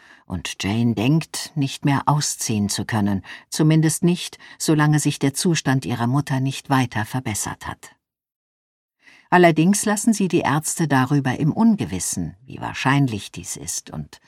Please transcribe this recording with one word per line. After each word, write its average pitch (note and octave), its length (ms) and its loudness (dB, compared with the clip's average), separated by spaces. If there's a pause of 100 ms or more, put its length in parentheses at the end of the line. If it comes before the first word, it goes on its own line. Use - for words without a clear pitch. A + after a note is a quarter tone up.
(260)
und - 360 -10
Jane A2+ 320 0
denkt, C3+ 600 -2
nicht C#3 320 -4
mehr C#3+ 200 2
ausziehen A#2 640 -2
zu - 160 -4
können, G2+ 380 0 (260)
zumindest D#3 540 2
nicht, - 360 0 (200)
solange D3+ 400 2
sich C#3+ 200 0
der C3+ 140 0
Zustand C#3 540 0
ihrer A#2 220 -2
Mutter C3+ 320 -2
nicht C3 280 -6
weiter B2+ 380 0
verbessert - 600 -8
hat. - 300 -14 (1300)
Allerdings F3 560 6
lassen G#3+ 260 2
sie G3+ 160 0
die F3 120 2
Ärzte D3+ 480 -2
darüber C3 500 2
im - 140 2
Ungewissen, G#2 920 -2
wie - 180 -16
wahrscheinlich B2 720 0
dies - 260 -14
ist - 340 -12
und D2+ 380 -14